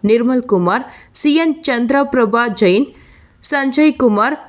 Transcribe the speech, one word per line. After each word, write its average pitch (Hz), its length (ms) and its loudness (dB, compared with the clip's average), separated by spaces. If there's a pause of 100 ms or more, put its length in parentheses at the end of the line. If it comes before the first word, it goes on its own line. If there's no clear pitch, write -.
ನಿರ್ಮಲ್ 240 380 2
ಕುಮಾರ್, 196 420 -2 (320)
ಸಿ 294 200 0
ಎನ್ 320 200 0
ಚಂದ್ರಪ್ರಭಾ 240 920 0
ಜೈನ್, 202 400 0 (560)
ಸಂಜಯ್ 285 500 0
ಕುಮಾರ್ 240 440 0 (120)